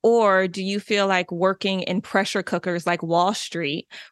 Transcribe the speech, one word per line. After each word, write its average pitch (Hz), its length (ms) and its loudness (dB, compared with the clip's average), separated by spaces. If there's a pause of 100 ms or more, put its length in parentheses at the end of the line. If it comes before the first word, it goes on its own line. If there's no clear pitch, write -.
or 208 460 4
do 185 160 -8
you 196 160 -2
feel 202 260 0
like 185 260 0
working 190 520 0
in 180 180 -4
pressure 196 400 -2
cookers 175 460 -4
like 175 160 -2
Wall 175 320 2
Street, 165 520 -6 (240)